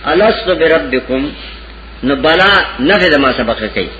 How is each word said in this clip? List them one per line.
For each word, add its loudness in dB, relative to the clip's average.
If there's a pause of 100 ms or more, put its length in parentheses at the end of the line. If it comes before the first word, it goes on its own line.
"الست 2
بربکم؟" 0 (800)
نو 0
بلا 2 (280)
نفی 2
د 4
ما 2
سبق -2 (160)
کوي. -4 (120)